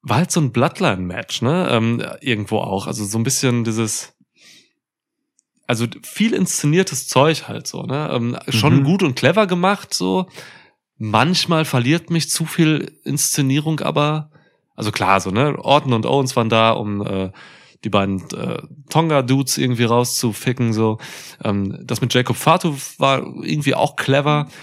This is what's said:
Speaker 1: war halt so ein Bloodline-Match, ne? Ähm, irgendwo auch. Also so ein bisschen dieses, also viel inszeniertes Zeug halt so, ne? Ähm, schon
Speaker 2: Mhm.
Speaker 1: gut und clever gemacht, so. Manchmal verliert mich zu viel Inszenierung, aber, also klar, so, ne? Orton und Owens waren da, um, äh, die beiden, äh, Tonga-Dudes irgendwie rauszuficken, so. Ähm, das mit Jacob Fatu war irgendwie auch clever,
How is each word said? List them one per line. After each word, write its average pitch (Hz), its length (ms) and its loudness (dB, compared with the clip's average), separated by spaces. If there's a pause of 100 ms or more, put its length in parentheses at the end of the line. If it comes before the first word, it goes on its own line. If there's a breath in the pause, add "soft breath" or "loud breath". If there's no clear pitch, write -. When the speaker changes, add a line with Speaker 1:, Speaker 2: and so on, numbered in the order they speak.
Speaker 1:
war 120 160 0
halt 170 120 0
so 170 100 2
ein 131 120 2
Bloodline-Match, 101 880 -2
ne? 156 280 0
Ähm, 117 320 2 (180)
irgendwo 107 380 -2
auch. 98 280 -4
Also 107 180 -4
so 101 140 -2
ein 113 60 0
bisschen 120 400 0
dieses, 110 500 -4 (1500 soft breath)
also 117 200 0 (160)
viel - 320 -2
inszeniertes 170 720 0
Zeug 151 400 2
halt 113 180 -10
so, - 160 -10
ne? 143 300 -6
Ähm, 120 240 -2 (120)
schon 131 320 4
Speaker 2:
Mhm. 139 40 2
Speaker 1:
gut 190 180 2
und 135 140 2
clever 185 300 4
gemacht, 185 480 0
so. 185 320 0 (720 loud breath)
Manchmal 156 680 2
verliert 143 460 0
mich 165 200 0
zu - 140 -2
viel 156 600 0
Inszenierung, 147 760 0
aber, 151 500 0 (460 soft breath)
also 107 160 -4
klar, 95 280 2
so, 95 100 -6
ne? 131 280 0
Orton 139 360 2
und 110 120 0
Owens 135 300 0
waren 110 140 0
da, 113 220 4
um, 104 320 -4
äh, 95 280 -4 (500 loud breath)
die 107 80 -6
beiden, 98 300 2 (120)
äh, - 300 -6 (280)
Tonga-Dudes 139 680 2
irgendwie 123 260 2
rauszuficken, 120 880 0
so. 110 260 2 (440 loud breath)
Ähm, 101 400 -2
das 120 180 -6
mit 123 140 -2
Jacob 123 220 2
Fatu 165 380 2 (240)
war 135 200 2 (240)
irgendwie 147 320 0
auch - 220 -2
clever, 147 520 0 (140 loud breath)